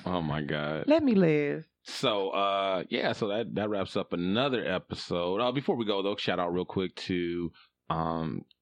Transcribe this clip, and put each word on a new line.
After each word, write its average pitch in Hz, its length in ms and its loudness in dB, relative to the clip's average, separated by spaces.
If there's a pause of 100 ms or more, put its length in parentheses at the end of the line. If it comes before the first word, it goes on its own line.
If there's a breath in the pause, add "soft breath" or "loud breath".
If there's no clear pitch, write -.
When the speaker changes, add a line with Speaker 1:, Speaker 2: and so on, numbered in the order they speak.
Speaker 1:
Oh 90 160 0
my 143 200 -2
God. 76 460 -2
Speaker 2:
Let 311 160 4
me 254 120 4
live. 151 500 2 (180)
Speaker 1:
So, 101 460 0
uh, 98 600 2
yeah, 120 240 0
so 113 140 -2
that, 107 280 -4
that 107 140 0
wraps 98 260 -2
up 95 180 -4
another 101 520 0
episode. 90 760 -4
Uh, 123 120 0
before 139 240 -2
we 117 100 2
go, 101 160 4
though, 101 140 0
shout 92 240 0
out 87 120 2
real 90 140 2
quick 92 300 -2
to, 87 560 0 (380 soft breath)
um, 82 520 -2 (200)